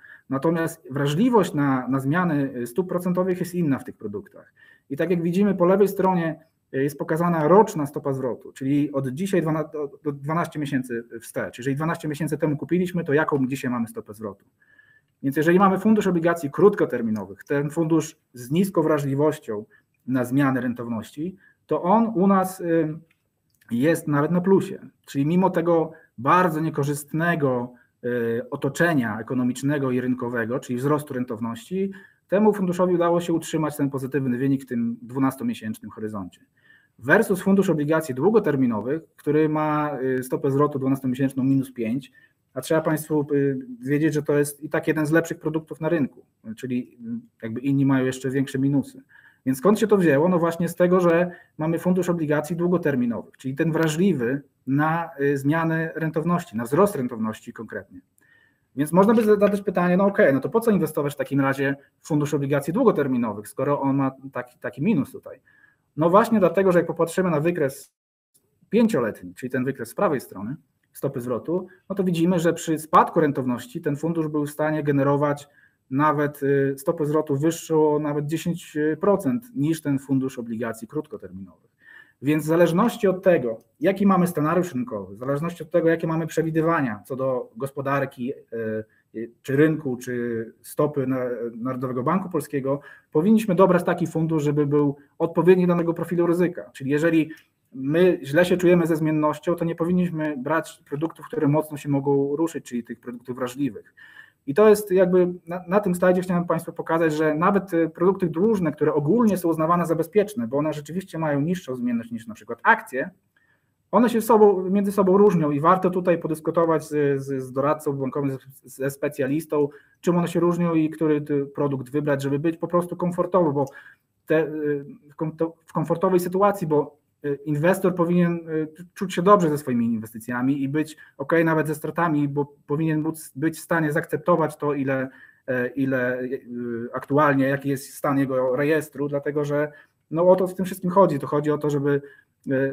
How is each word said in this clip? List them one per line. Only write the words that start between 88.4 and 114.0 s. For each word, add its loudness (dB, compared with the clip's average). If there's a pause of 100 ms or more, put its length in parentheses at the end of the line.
y, -10 (120)
czy -4
rynku, 2
czy -6
stopy -2
na-, -2 (300)
Narodowego -6
Banku -2
Polskiego, -4 (320)
powinniśmy 2
dobrać 6
taki -2
fundusz, -2
żeby 2
był 2 (220)
odpowiedni 4
do 4
danego 0
profilu 0
ryzyka. 0
Czyli -6
jeżeli 2 (440)
my 2
źle 4
się 2
czujemy 4
ze 2
zmiennością, 0
to -6
nie -2
powinniśmy -2
brać -4
produktów, -8
które 0
mocno 0
się -10
mogą 0
ruszyć, -4
czyli -6
tych -14
produktów -12
wrażliwych. -6 (520)
I -2
to 8
jest 4
jakby 4 (120)
na, -10
na 2
tym 0
slajdzie 2
chciałem 0
Państwu -4
pokazać, 0
że 2
nawet 2
te 2
produkty 0
dłużne, 0
które 0
ogólnie 2
są -2
uznawane 0
za 0
bezpieczne, -2
bo -2
one -2
rzeczywiście -10
mają 0
niższą -4
zmienność -4
niż -10
na -14
przykład -12
akcje, 0 (800)
one 4